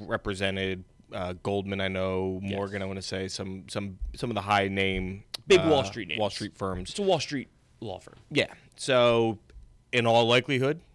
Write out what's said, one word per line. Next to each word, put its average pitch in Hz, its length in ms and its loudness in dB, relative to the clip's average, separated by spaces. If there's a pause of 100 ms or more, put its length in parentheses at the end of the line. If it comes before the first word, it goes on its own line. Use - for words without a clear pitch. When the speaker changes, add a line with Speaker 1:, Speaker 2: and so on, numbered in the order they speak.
Speaker 1:
represented, 95 840 -4 (280)
uh, 92 300 -6
Goldman, 98 400 -2
I 95 60 -2
know, 95 560 -2
Speaker 2:
Yes. 98 80 -4
Speaker 1:
Morgan, 98 320 -4
I - 20 -4
wanna 95 160 -8
say, 95 280 -6
some, 95 380 -10
some, 101 300 -8 (180)
some 131 140 -6
of 113 60 -4
the 101 60 -2
high 101 260 2
name, 95 560 -2 (240)
Speaker 2:
Big 185 140 8
Wall 151 180 4
Speaker 1:
uh, 127 60 2
Speaker 2:
Street 95 240 -8
names. 73 100 -4
Speaker 1:
Wall 104 100 0
Street - 260 -8
firms. 92 360 -4
Speaker 2:
It's - 80 -8
a 202 40 -2
Wall 185 160 4
Street 127 280 -6 (320)
law 98 200 -10
firm. - 200 -20 (100)
Speaker 1:
Yeah. 139 240 0 (220)
So 117 640 4 (520)
in 120 140 2
all 117 220 6
likelihood 131 540 2 (140)